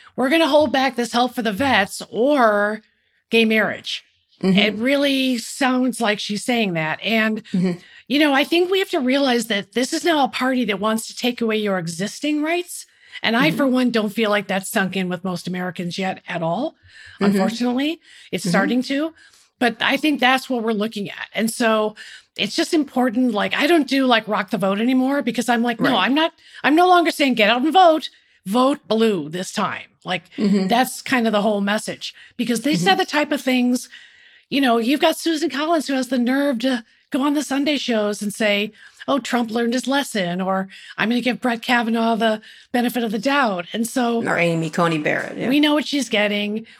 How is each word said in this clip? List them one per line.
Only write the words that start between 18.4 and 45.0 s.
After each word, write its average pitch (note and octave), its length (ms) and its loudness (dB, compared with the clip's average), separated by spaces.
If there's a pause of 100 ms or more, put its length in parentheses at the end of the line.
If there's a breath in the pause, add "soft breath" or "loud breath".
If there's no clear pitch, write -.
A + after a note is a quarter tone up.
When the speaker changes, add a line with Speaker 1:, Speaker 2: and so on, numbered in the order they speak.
Speaker 2:
Mm-hmm. F#3+ 60 -2
Speaker 1:
starting G3 340 2
to. D4 300 -4 (440 soft breath)
But A#3 220 0
I A3+ 160 2
think C#4+ 240 0
that's B3+ 300 2
what A#3+ 140 -2
we're A3+ 100 0
looking G#3 360 -4
at. - 240 -12
And A3 160 -2
so A3 460 0 (400 loud breath)
it's - 220 -4
just E4 160 0
important. B3+ 600 0
Like, G3 220 -2
I C#4+ 120 0
don't D#4+ 200 4
do, C4+ 180 2
like, A3+ 220 2
rock G3+ 220 -2
the A3+ 80 -2
vote G3 240 0
anymore C4 400 2
because A#3 260 -2
I'm A#3 160 2
like, A#3+ 160 -2
"No, C4+ 120 2
Speaker 2:
Right. G3 160 4
Speaker 1:
I'm B3 60 2
not, D#4+ 200 0 (280 loud breath)
I'm C#4 140 4
no F4+ 140 6
longer F4 200 6
saying C4+ 260 0
get G#3 140 4
out B3 120 2
and D4+ 100 0
vote, E4 380 6 (360 soft breath)
vote B3+ 440 0
blue G#3 400 2
this F3+ 240 -8
time." C3 340 -4 (160)
Like, F3 200 -6 (120)
Speaker 2:
Mm-hmm. G3 320 2
Speaker 1:
that's B3 340 0
kind B3 240 0
of A3+ 60 2
the G#3 100 2
whole G3+ 200 0
message, G3+ 520 -4 (220 loud breath)
because A#3 260 -2
these C#4 200 0
Speaker 2:
Mm-hmm. F#4+ 80 2
Speaker 1:
are F#4+ 80 4
the F#4 80 0
type D4 260 -2
of D4 100 -2
things, B3 460 0 (600 loud breath)
you C4 120 0
know, A#3 160 4
you've A#3+ 240 2
got D#4+ 160 2
Susan D#4+ 320 -2
Collins D4+ 380 -2
who C#4 80 -2
has C4 140 -2
the C4 100 0
nerve C4 400 0
to B3 240 -2 (260 soft breath)
go B3 140 -2
on D4 100 0
the D4 80 0
Sunday C#4+ 360 -2
shows G#3+ 440 -2
and G#3 100 -4
say, G#3 400 0 (360 loud breath)
"Oh, C#4 100 2
Trump A#3+ 320 -2
learned A#3 240 0
his B3+ 140 -2
lesson," G#3 520 -2
or, F#3+ 280 -2 (320 loud breath)
"I'm G#3 100 2
gonna A#3+ 120 2
give A#3+ 200 -2
Brett A#3 220 -2
Kavanaugh A#3 520 0
the A3 260 0 (300 loud breath)
benefit A#3+ 320 0
of A3+ 80 -2
the A#3 60 -4
doubt." A3 560 0
And A3+ 140 -2
so A#3 340 -2
Speaker 2:
Or F3 160 -2
Amy E3 320 0
Coney E3 300 0
Barrett. D3 380 -4